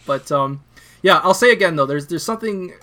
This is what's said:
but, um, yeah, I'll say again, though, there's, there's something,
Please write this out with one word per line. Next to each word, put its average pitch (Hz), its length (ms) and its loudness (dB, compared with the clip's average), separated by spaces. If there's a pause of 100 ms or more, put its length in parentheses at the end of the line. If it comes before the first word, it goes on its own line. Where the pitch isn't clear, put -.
but, 139 260 -4
um, 139 320 -2 (380)
yeah, 180 220 4
I'll 185 100 4
say 240 180 4
again, 185 240 0
though, 139 120 2
there's, 143 200 -4
there's 165 160 -6
something, 208 600 -8